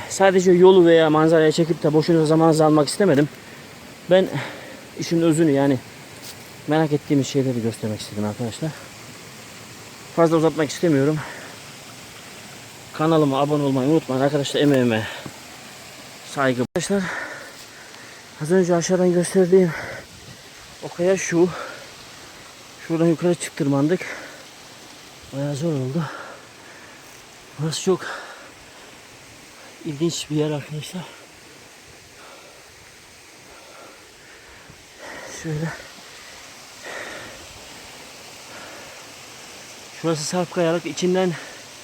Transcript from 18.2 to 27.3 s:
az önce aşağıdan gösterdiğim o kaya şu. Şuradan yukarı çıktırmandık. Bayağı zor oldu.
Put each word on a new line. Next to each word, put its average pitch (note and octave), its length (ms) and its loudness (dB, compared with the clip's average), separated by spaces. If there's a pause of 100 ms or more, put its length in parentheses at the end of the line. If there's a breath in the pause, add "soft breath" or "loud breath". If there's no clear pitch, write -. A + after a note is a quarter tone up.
az D3+ 80 -4
önce F3+ 240 4
aşağıdan F3+ 380 2
gösterdiğim F3 600 4 (1080 loud breath)
o D#3 60 -10
kaya F3+ 280 0
şu. F3 320 2 (1400 loud breath)
Şuradan E3 180 2
yukarı E3+ 280 2
çıktırmandık. D3 680 0 (1300 loud breath)
Bayağı C#3+ 220 -4
zor D#3+ 180 -2
oldu. C#3 320 -2 (1500 loud breath)